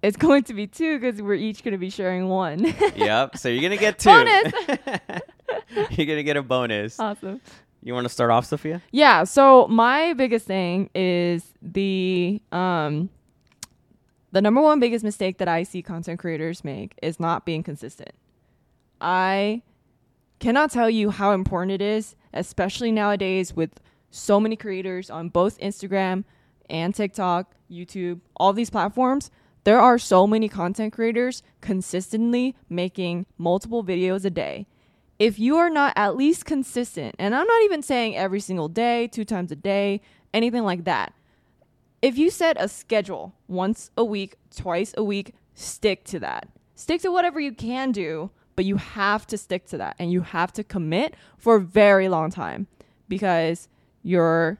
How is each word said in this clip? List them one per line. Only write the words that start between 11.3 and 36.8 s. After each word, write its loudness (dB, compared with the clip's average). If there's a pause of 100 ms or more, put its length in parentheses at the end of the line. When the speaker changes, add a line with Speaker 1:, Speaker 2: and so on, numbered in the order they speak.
Speaker 1:
the, -2 (100)
um, -2 (1200)
the 2
number 4
one 6
biggest 0
mistake -4
that -2
I 0
see -10
content -10
creators -8
make -12
is -6
not -2
being -4
consistent. -14 (920)
I 0 (760)
cannot 2
tell 2
you 0
how 0
important -2
it -4
is, -4 (180)
especially -4
nowadays -2
with -4 (320)
so 2
many 0
creators -8
on -10
both 2
Instagram -2 (460)
and -4
TikTok, -4 (160)
YouTube, -8 (160)
all 2
these -2
platforms. 0 (320)
There 8
are 8
so 4
many 2
content -6
creators -2 (200)
consistently -2 (140)
making -4 (140)
multiple -2
videos -2
a 0
day. -8 (500)
If 2
you 2
are 4
not 2
at 0
least 0
consistent, -6